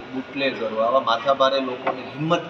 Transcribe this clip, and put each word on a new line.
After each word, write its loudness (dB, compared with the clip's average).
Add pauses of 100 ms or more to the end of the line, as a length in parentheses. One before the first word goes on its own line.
(140)
બુટલેગરો, -4
આવા 4
માથાભારે 2
લોકોની -4
હિંમત 0